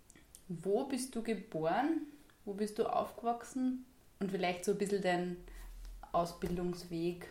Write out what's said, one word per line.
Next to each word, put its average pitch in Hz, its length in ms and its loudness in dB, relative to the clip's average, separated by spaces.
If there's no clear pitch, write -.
Wo 196 380 2
bist 262 300 -2
du 233 60 -2
geboren? 214 840 0
Wo 202 80 -4
bist 208 260 -2
du 220 60 6
aufgewachsen? 254 1000 0
Und 196 120 0
vielleicht 180 340 0
so 208 60 4
ein 196 80 4
bisschen 202 240 2
dein 180 320 4
Ausbildungsweg. 175 1160 0